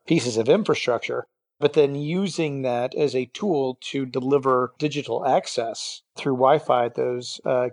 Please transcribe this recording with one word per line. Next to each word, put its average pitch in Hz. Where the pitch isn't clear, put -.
pieces 123
of 113
infrastructure, 123
but 143
then 143
using 151
that 123
as 139
a 127
tool 135
to 139
deliver 131
digital 139
access -
through 139
Wi-Fi 127
at 120
those, 123
uh, 123